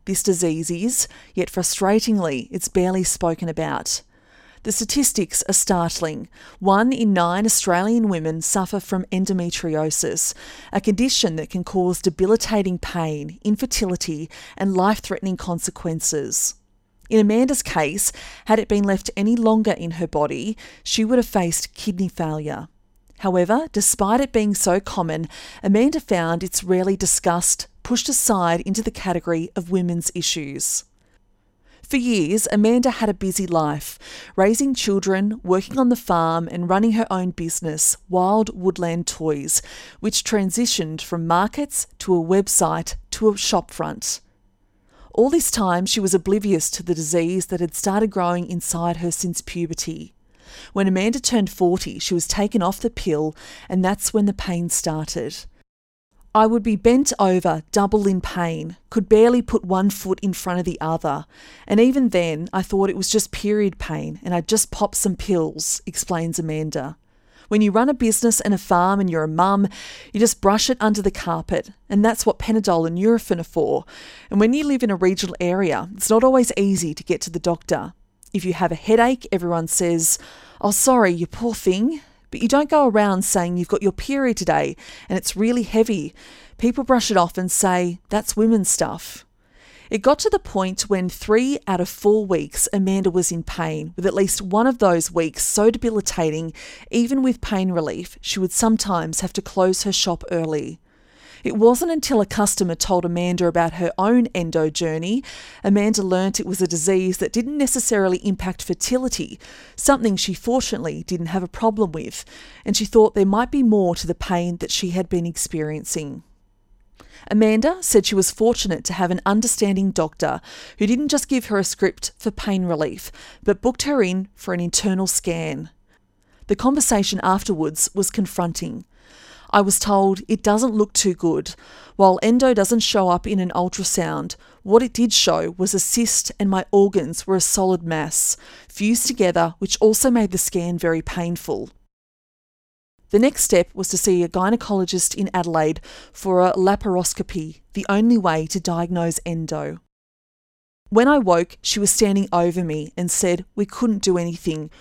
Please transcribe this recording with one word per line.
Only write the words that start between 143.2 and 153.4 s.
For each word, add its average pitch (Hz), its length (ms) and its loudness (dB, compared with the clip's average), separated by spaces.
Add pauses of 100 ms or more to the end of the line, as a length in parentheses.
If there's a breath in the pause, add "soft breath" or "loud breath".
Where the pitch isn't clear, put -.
step 175 300 4
was 190 160 -6
to 185 80 -2
see 180 260 2
a 170 40 0
gynecologist 190 880 0
in 196 200 -4
Adelaide 160 460 0 (320 loud breath)
for 180 300 2
a 180 120 4
laparoscopy, 185 1080 -2 (120)
the - 140 -6
only 220 300 4
way 160 300 0
to 196 120 -4
diagnose 170 640 -2
endo. 160 520 -6 (1120)
When 226 180 6
I 294 120 6
woke, 180 420 2
she - 180 -2
was 202 120 2
standing 196 420 2
over 175 300 0
me 151 340 -6
and 175 120 -2
said, 175 360 0 (100)